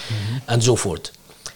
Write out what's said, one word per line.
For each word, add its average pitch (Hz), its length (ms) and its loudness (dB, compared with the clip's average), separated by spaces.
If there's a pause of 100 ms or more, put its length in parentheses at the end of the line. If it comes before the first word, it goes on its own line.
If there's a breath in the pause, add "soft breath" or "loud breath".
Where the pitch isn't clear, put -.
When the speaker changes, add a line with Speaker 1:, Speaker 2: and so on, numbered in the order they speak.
Speaker 1:
Mhm. 110 320 -4 (120)
Speaker 2:
Enzovoort. 113 640 2 (440 loud breath)